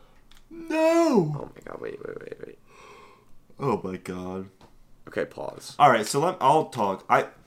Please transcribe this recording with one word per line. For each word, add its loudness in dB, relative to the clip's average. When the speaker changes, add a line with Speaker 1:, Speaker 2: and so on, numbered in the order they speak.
Speaker 1:
No. 4
Speaker 2:
Oh -10
my -20
god! -12
Wait, -8
wait, -10
wait, -14
wait. -18
Speaker 1:
Oh 0
my -6
god. -8
Speaker 2:
Okay, -2
pause. -12
Speaker 1:
All 6
right, 2
so -2
let, 0
I'll 4
talk. -4
I, 4